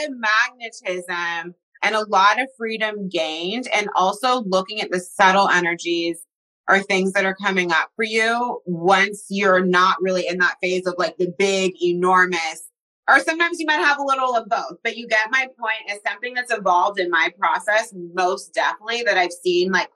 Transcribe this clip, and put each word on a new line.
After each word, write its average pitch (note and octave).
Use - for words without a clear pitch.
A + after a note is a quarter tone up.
of D4+
magnetism G3+
and G#3
a G#3+
lot G#3
of C4
freedom G#3+
gained, F3
and G#3
also G#3+
looking G3
at F#3+
the F#3
subtle F#3+
energies E3+
or F#3+
things F#3+
that G3
are F#3+
coming F#3+
up D#3
for A3+
you A3+
once F#3+
you're F#3+
not F3+
really F#3
in F3+
that F3
phase F#3
of, F3+
like, E3
the F3+
big, G3
enormous, F3
or C4
sometimes E4
you D#4+
might D4+
have C#4+
a C#4
little C4+
of A3+
both, F3
but A3
you A#3+
get G#3+
my B3+
point. A3
Is G#3
something A3
that's B3
evolved F#3+
in F3
my E3+
process, G3
most F#3
definitely, F3+
that G#3
I've F3
seen, F3+
like, F3+